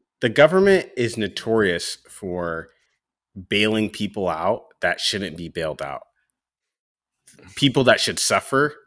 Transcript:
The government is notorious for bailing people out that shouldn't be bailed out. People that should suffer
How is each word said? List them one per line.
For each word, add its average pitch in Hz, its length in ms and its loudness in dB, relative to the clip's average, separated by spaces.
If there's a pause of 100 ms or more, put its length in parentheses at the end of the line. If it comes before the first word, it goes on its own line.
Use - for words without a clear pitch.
(220)
The 123 80 2
government 180 640 4
is 117 220 -2
notorious 101 800 -2 (120)
for 87 600 -8 (800)
bailing 107 400 2
people 98 400 -4
out 85 340 -2 (180)
that 87 180 -2
shouldn't 95 380 -4
be 85 120 -10
bailed 78 320 -6
out. 69 220 -10 (1500)
People 135 300 2
that 123 140 6
should - 200 -4
suffer 135 560 0 (120)